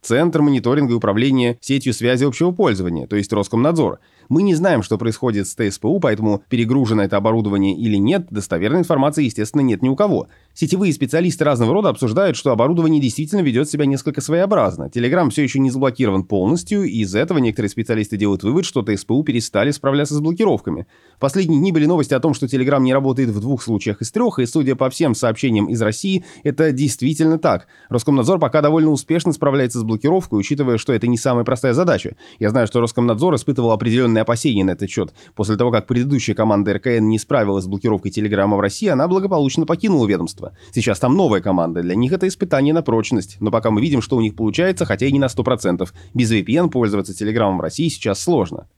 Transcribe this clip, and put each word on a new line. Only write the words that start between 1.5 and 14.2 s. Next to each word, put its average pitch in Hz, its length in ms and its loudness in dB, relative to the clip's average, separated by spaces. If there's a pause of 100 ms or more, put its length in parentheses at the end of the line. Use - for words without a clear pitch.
сетью 135 320 -2
связи 123 300 0
общего 165 280 2
пользования, 95 540 0
то 104 100 -6
есть 101 160 -2
Роскомнадзор. 117 680 0 (300)
Мы 156 120 2
не 196 140 2
знаем, 151 280 2
что 107 140 -2
происходит 113 500 -2
с - 60 -12
Т 107 160 -2
С 98 80 -8
П 107 100 -4
У, 180 120 0
поэтому 107 500 0
перегружено 117 540 0
это 98 140 -2
оборудование 101 600 0
или 107 200 0
нет, 170 340 0
достоверной 104 480 -2
информации, 151 460 0
естественно, 110 360 -2
нет 120 220 0
ни 131 60 2
у 131 60 0
кого. 160 320 0 (280)
Сетевые 180 380 0
специалисты 156 520 0
разного 120 280 2
рода 196 160 2
обсуждают, 139 460 0
что - 160 -2
оборудование 156 480 2
действительно 151 420 -2
ведёт 139 280 0
себя 147 160 -2
несколько 139 360 -2